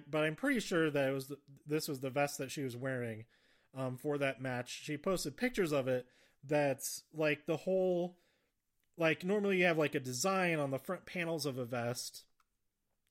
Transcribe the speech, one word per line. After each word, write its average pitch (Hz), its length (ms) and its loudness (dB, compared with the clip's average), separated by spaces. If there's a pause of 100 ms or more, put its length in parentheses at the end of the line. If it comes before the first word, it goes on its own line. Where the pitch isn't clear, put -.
but 151 140 2
I'm 156 120 2
pretty 262 240 0
sure 160 300 2
that 139 200 2
it 135 40 2
was 135 140 -4
the, 143 100 -10 (300)
this 156 200 -2
was 135 140 -6
the 135 80 -4
vest 143 300 0
that 131 120 -6
she 143 120 -4
was 123 120 -4
wearing, 123 500 -4 (520)
um, 131 180 -2
for 147 220 -2
that 135 240 0
match. 123 420 -4
She 151 140 -4
posted 151 400 -2
pictures 226 340 0
of 135 160 2
it 127 200 0 (360)
that's, 139 600 0 (100)
like, 151 320 0
the 160 120 0
whole, 180 600 0 (800)
like, 160 260 2
normally 202 360 2
you 180 60 6
have, 165 120 4
like, 151 180 4
a 147 40 0
design 165 600 2
on 139 120 0
the 135 80 0
front - 260 -8
panels 165 400 -2
of 131 140 -2
a 127 40 -2
vest, 120 600 -4 (880)